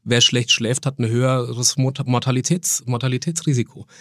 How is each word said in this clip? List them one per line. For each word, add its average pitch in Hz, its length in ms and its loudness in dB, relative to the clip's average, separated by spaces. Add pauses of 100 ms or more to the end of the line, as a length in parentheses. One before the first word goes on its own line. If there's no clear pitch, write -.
wer 120 180 2
schlecht 120 300 2
schläft, 120 360 0
hat 139 120 -4
ein 117 100 0
höheres 123 680 0
Mort-, 131 280 0
Mortalitäts-, 127 840 0
Mortalitätsrisiko. 127 1000 -2 (140)